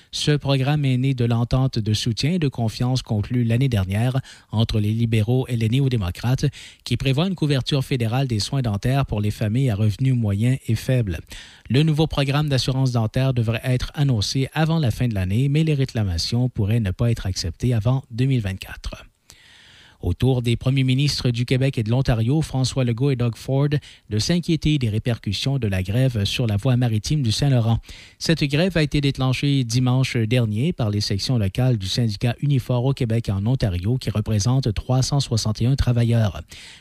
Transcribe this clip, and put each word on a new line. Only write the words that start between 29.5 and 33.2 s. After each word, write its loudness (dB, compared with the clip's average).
dimanche 2
dernier 0
par -2
les 0
sections -2
locales 2
du -4
syndicat 0
Unifor 0
au 2
Québec -2